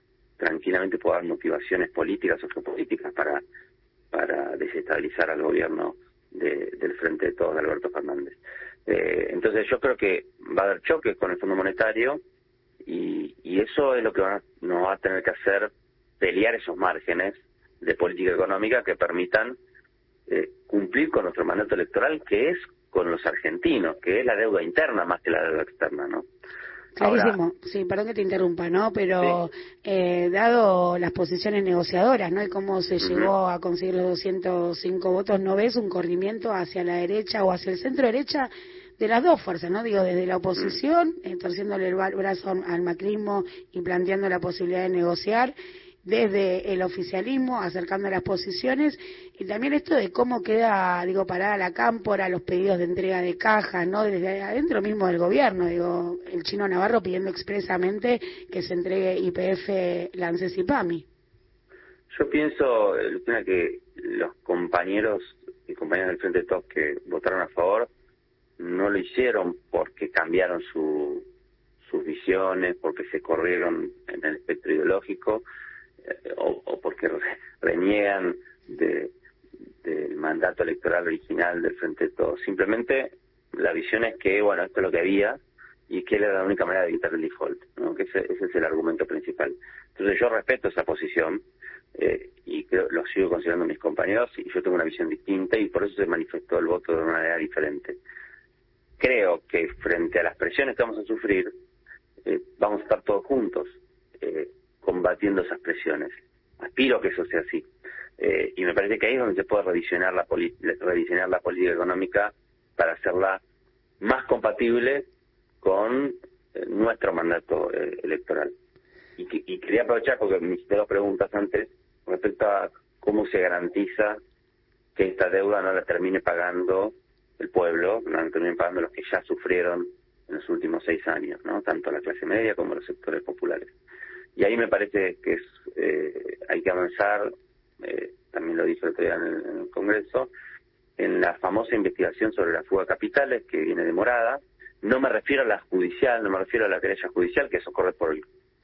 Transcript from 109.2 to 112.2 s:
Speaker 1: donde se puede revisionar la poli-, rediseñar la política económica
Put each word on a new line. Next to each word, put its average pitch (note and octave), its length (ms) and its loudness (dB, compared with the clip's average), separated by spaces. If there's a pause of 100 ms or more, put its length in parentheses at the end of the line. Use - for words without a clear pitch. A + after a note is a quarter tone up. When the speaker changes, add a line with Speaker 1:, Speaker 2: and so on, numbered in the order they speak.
Speaker 1:
donde G#2 140 0
se F#2+ 100 0
puede G2+ 180 2
revisionar F2+ 500 0
la F2+ 120 0
poli-, E2+ 360 -2
rediseñar F2 680 0
la F#2 120 2
política F2+ 320 2
económica F2+ 600 0 (440)